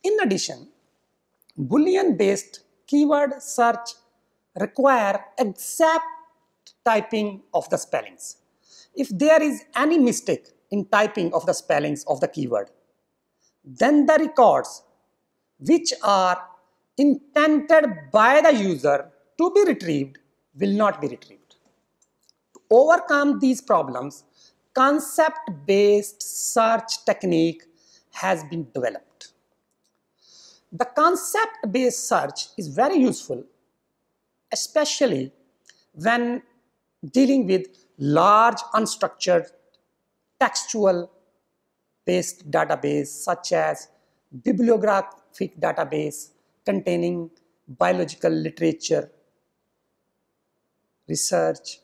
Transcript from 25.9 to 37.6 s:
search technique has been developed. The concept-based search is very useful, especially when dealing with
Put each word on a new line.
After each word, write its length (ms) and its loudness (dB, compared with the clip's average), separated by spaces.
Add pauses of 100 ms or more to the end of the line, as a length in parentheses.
search 840 -2
technique 580 -2 (580)
has 220 -2
been 320 -10
developed. 560 -10 (1400)
The 140 -4
concept-based 1200 -2
search 320 -2 (180)
is 100 -10
very 300 0
useful, 460 -2 (1080)
especially 800 -2 (600)
when 500 -2 (760)
dealing 300 4
with 180 0 (320)